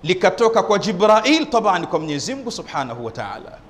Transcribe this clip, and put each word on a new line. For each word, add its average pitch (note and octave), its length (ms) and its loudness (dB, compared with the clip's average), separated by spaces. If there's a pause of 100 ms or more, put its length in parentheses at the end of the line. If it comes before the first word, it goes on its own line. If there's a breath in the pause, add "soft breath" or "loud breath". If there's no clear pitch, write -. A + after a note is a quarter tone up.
Likatoka G#3 600 2
kwa G3+ 160 2
Jibrail, G#3+ 680 4
taban, F#3+ 400 0
kwa E3+ 120 -2
Mwenyezi D#3 360 -4
Mungu B3 160 -8
Subhanahu B2+ 540 -8
wa A2 60 -8
Ta'ala. G#2 420 -12 (180)